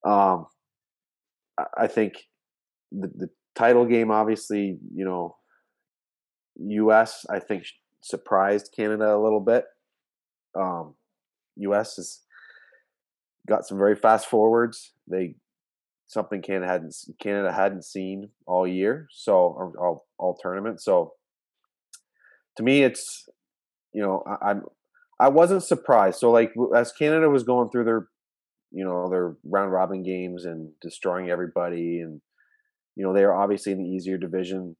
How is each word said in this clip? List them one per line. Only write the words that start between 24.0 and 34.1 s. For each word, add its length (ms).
know, 240
I, 240
I'm, 120
I 100
wasn't 340
surprised. 580
So, 100
like, 240
w-, 220
as 160
Canada 380
was 120
going 280
through 140
their, 240
you 140
know, 240
their 360
round 280
robin 300
games 420
and 260
destroying 500
everybody, 680
and, 200
you 80
know, 80
they 120
are 100
obviously 380
in 60
the 100
easier 300